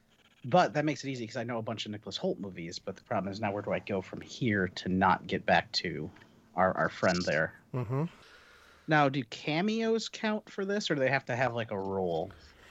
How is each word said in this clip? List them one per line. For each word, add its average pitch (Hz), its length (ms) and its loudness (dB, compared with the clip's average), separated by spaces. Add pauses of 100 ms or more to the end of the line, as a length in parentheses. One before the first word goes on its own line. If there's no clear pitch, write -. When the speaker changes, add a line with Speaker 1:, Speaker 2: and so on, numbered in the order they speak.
(440)
Speaker 1:
but 131 300 6
that 151 100 2
makes 147 200 0
it 135 60 -4
easy 120 160 -4
'cause 110 100 -8
I 120 80 -2
know 120 140 -4
a 113 40 -4
bunch 113 240 -6
of 107 60 -6
Nicholas 101 260 -8
Hoult 190 200 -2
movies, 90 400 -8
but 95 180 -8
the - 60 -20
problem 98 300 -2
is 104 80 -8
now 104 120 -2
where 104 100 -4
do 101 100 -2
I 90 80 0
go 98 200 -2
from 82 200 -10
here 104 480 0
to - 200 -8
not 92 380 4
get - 180 -2
back 85 280 4
to 76 360 -4 (460)
our, 92 220 4
our 82 120 2
friend 90 380 2
there? 80 260 2 (220)
Speaker 2:
Mm-hmm. 131 300 -2 (800)
Speaker 1:
Now, 151 220 6
do 131 160 -2
cameos 220 840 0
count 214 400 -4
for - 160 -6
this, 202 260 -2
or 165 40 2
do 143 60 0
they 127 100 4
have 135 140 0
to 123 100 -2
have, 120 200 0
like, 117 180 -4
a 101 60 -2
role? 95 520 -2 (400)